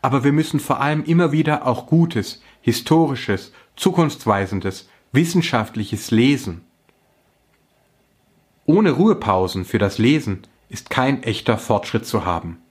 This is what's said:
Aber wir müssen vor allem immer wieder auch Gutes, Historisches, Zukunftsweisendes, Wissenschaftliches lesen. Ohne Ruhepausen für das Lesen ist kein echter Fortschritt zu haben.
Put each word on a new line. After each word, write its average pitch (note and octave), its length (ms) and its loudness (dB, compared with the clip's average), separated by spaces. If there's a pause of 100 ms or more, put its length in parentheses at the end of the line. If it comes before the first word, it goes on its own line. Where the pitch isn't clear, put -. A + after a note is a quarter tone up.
Aber B2+ 220 0
wir C#3+ 80 4
müssen D3+ 280 0
vor - 200 -4
allem D3+ 240 -2
immer E3 260 2
wieder D3+ 360 0
auch B2 200 -2
Gutes, E3 560 0 (200)
Historisches, C3+ 880 0 (240)
Zukunftsweisendes, G2+ 1120 0 (240)
Wissenschaftliches B2+ 960 0
lesen. A#2 520 2 (2000)
Ohne F3+ 260 4
Ruhepausen G2 720 0
für A2+ 140 -2
das G2+ 200 0
Lesen A2 480 0 (220)
ist - 220 -16
kein C3 320 -2
echter A2+ 360 -2
Fortschritt - 480 -2
zu G2 180 -4
haben. E2+ 340 -6 (120)